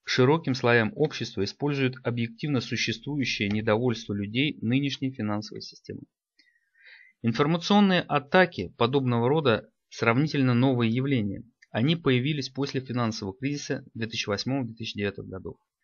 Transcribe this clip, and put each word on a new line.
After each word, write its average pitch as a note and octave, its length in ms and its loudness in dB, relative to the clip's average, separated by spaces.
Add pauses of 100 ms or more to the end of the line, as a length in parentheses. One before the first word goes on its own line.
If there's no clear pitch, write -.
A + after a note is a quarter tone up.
к - 60 -12
широким C#3 460 2
слоям A#2+ 420 4
общества, B2 480 -2
используют C3+ 580 -2
объективно A#2+ 580 -2
существующее A#2 880 -4
недовольство A2 640 0
людей G#2+ 480 -2
нынешней C3+ 500 0
финансовой G#2+ 480 -6
системой. - 440 -14 (1160)
Информационные E3+ 800 4
атаки C#3+ 800 2
подобного B2 500 2
рода C#3 420 2 (200)
сравнительно B2+ 640 2
новые A#2+ 360 2
явления. A#2+ 520 -2 (280)
Они C#3 260 2
появились C3+ 520 0
после C#3 320 -4
финансового A#2 560 -4
кризиса C#3 560 -6
две A2+ 140 -6
тысячи A#2 220 -6
восьмого — B2+ 360 -2
две A2+ 100 -8
тысячи - 220 -10
девятого G2+ 300 -4
годов. F#2+ 300 -12 (280)